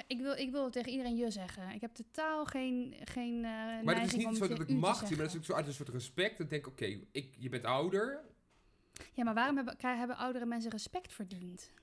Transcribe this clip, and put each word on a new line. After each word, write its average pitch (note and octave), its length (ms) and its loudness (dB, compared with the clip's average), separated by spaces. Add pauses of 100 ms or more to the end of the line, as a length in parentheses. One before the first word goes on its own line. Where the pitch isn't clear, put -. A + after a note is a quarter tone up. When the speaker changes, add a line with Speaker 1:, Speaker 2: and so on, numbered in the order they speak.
Speaker 1:
ik B3 140 -2
wil, C4+ 160 0
ik C4+ 140 -2
wil C4 200 0
tegen B3 200 -2
iedereen B3 260 0
je A#3 140 2
zeggen. F#3+ 400 -6
Ik G#3 100 -6
heb A#3 140 -4
totaal D#4 500 -2
geen, B3+ 500 0 (100)
geen, A#3+ 320 -2
eh, A#3 60 -2
Speaker 2:
Maar A3+ 420 -4
dat A3+ 40 4
is - 60 6
Speaker 1:
neiging - 220 4
Speaker 2:
niet A3+ 100 4
Speaker 1:
om A3 80 2
Speaker 2:
zo A3 60 0
Speaker 1:
tegen G3 160 4
Speaker 2:
dat D#3 80 -2
ik C3 60 -2
Speaker 1:
u C3+ 40 6
te B2+ 60 6
Speaker 2:
mag G#3 180 6
zien, G#3 100 -2
maar F#3 80 2
dat D3+ 100 0
is D#3+ 60 -4
Speaker 1:
zeggen. E3+ 60 -4
Speaker 2:
ook D#3 60 -6
zo F3+ 100 -2
uit D#3 120 2
een C#3+ 60 -4
soort C3+ 160 -8
respect. E3+ 500 -2
Dan D#3+ 100 -2
denk D3 180 -2
ik, C3 60 -10
oké, G2+ 260 -2 (140)
ik, C#3 260 -4
je B2 100 -6
bent B2+ 160 -2
ouder. F#3 560 2 (920)
Speaker 1:
Ja, B3 100 2
maar A3 100 4
waarom C4+ 220 6
hebben, B3 200 0
krijgen, B3 220 2
hebben B3 180 0
oudere B3 300 -2
mensen A#3 240 0
respect F4 420 -6
verdiend? F3+ 600 -10 (100)